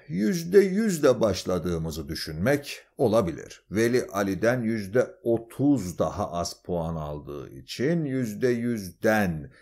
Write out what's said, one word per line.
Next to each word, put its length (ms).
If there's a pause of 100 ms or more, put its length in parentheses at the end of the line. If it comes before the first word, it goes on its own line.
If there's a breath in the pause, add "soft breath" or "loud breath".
yüzde 500
yüzle 600
başladığımızı 880
düşünmek 800 (120)
olabilir. 720
Veli 420
Ali'den 500
yüzde 600
otuz 760
daha 340
az 300
puan 340
aldığı 540
için 540
yüzde 440
yüzden 1000 (120 soft breath)